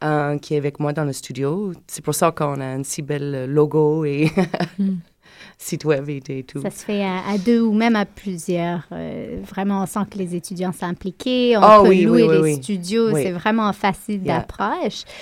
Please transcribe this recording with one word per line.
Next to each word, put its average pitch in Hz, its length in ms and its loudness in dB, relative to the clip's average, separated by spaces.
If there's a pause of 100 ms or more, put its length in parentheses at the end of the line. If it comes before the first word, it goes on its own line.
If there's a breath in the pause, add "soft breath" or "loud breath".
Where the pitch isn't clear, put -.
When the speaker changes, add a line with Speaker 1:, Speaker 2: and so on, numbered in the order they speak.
Speaker 1:
euh, 147 340 0
qui 147 160 -8
est 151 40 2
avec 143 240 -4
moi 147 100 0
dans 147 140 -2
le 139 80 -2
studio. 147 580 -6 (160)
C'est - 160 -14
pour 151 100 -2
ça 165 180 2
qu'on 143 280 -4
a 135 60 -6
un 131 180 -6
si - 180 -10
bel 139 480 -6
logo 151 560 2
et 147 240 0 (240)
<laughs> - 240 -6
Speaker 2:
Hmm. 190 200 -2 (600 soft breath)
Speaker 1:
site - 280 -8
web 143 240 0
et, 143 200 -8
et 135 140 -8
tout. 143 180 -10
Speaker 2:
Ça 185 80 -6
se - 160 -12
fait 202 180 -2
à, 185 300 -4
à 214 40 0
deux 233 240 2
ou 220 120 2
même 226 220 2
à 202 100 0
plusieurs. 175 760 -4 (100)
Euh, 165 520 -10
vraiment, 196 380 -4
on 185 60 -4
sent - 120 -6 (120)
que 208 60 -14
les 180 180 -6
étudiants 180 420 -6
sont 190 80 -8
impliqués. 233 720 0
On 196 60 2
Speaker 1:
Oh 208 200 12
Speaker 2:
peut 185 60 8
Speaker 1:
oui, 190 140 6
Speaker 2:
louer 233 200 6
Speaker 1:
oui, - 60 6
oui, 160 60 6
Speaker 2:
des 160 80 6
Speaker 1:
oui. 151 120 2
Speaker 2:
studios. 196 580 -2
Speaker 1:
Oui. 147 100 2
Speaker 2:
C'est 185 80 -2
vraiment 214 420 0
facile 196 500 -2
Speaker 1:
Yeah. 165 160 -2
Speaker 2:
d'approche. 254 640 -6 (180 loud breath)